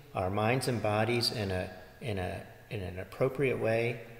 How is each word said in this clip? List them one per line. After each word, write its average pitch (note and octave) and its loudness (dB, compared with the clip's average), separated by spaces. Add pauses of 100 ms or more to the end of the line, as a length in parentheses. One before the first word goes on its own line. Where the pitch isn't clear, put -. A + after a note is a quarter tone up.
(160)
our F#2 0
minds A2 2
and A2+ 0
bodies A2 2
in G2+ 0
a, F#2 -2 (300)
in A2+ -4
a, F#2 -4 (280)
in G#2 -6
an F2+ -6
appropriate C3 0
way, A#2 2 (200)